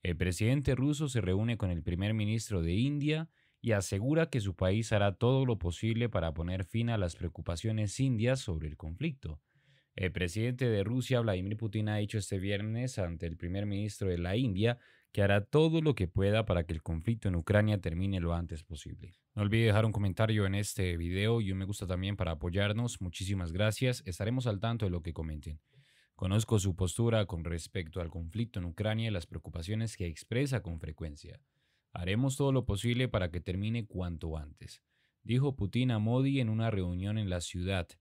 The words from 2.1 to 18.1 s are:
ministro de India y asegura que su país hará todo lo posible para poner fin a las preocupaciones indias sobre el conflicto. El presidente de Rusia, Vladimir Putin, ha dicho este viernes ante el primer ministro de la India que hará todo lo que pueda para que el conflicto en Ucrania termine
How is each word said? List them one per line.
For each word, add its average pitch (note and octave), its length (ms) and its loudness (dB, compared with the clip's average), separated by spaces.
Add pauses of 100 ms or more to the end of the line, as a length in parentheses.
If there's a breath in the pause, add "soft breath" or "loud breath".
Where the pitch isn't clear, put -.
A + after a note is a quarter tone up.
ministro G#2+ 480 -2
de E2 120 0
India D3 560 0 (320 soft breath)
y A#2 100 0
asegura B2 580 2
que A#2+ 120 0
su G2+ 120 -2
país G2+ 380 2
hará G2+ 240 4
todo C3 300 4
lo A#2 120 2
posible A2 520 0
para E2 240 0
poner F2+ 320 -2
fin A#2 240 0
a A2+ 80 0
las F2+ 180 -2
preocupaciones G#2 880 -2
indias C3 400 2
sobre D#2 260 -4
el D2 80 -8
conflicto. E2+ 640 -8 (560 soft breath)
El F#2+ 160 0
presidente A#2 560 0
de G#2 160 4
Rusia, B2 380 2
Vladimir G2 340 0
Putin, G#2+ 320 -2
ha G#2+ 80 0
dicho G#2 220 -2
este G2+ 220 -2
viernes A2 600 -2
ante E2+ 260 -2
el E2 120 -4
primer F#2+ 280 -4
ministro G2+ 440 -2
de F2 80 0
la F2 180 0
India A#2 420 2 (360 loud breath)
que G2+ 100 4
hará G2+ 220 6
todo D#3+ 360 4
lo D#3 140 4
que F#2 120 2
pueda G2+ 380 2
para F2 200 2
que E2+ 80 -4
el D#2 100 -4
conflicto G#2 440 -2
en F2+ 80 2
Ucrania G#2 440 4
termine F2+ 400 -2